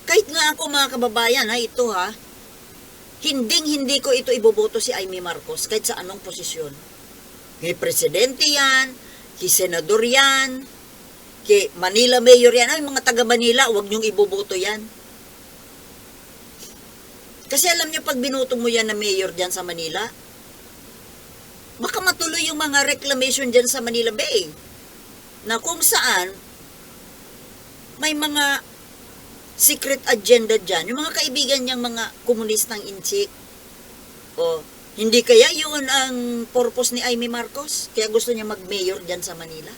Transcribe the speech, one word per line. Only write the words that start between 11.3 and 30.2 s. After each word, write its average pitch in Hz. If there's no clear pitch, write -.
kay 202
Manila 240
mayor 240
yan. 240
Ay, 302
mga 269
taga 240
Manila, 240
huwag 202
niyong 220
iboboto 196
yan. 202
Kasi 302
alam 339
niyo, 311
pag 285
binoto 254
mo 233
yan 226
na 208
mayor 190
dyan 180
sa 185
Manila, 165
baka -
matuloy 339
yung 302
mga 285
reclamation 262
dyan 240
sa 262
Manila 233
Bay, 214
na 226
kung 330
saan 220
may 302
mga 294
secret 269
agenda 220